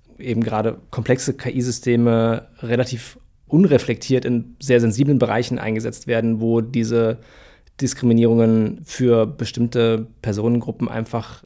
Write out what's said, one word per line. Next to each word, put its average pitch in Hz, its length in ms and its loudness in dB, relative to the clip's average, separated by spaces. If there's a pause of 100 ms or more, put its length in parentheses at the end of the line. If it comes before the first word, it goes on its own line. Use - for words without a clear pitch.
(180)
eben 117 240 -4
gerade 110 380 -2 (100)
komplexe 127 460 -2
K-I-Systeme 120 1120 0 (160)
relativ 120 560 -4 (280)
unreflektiert 131 800 2
in 120 340 -4
sehr 123 200 4
sensiblen 120 400 2
Bereichen 120 400 0
eingesetzt 110 480 -6
werden, 113 340 0
wo 117 200 2
diese 113 580 -2 (600)
Diskriminierungen 117 1040 2
für 117 420 2
bestimmte 117 800 -2 (160)
Personengruppen 113 680 -2
einfach 113 560 -8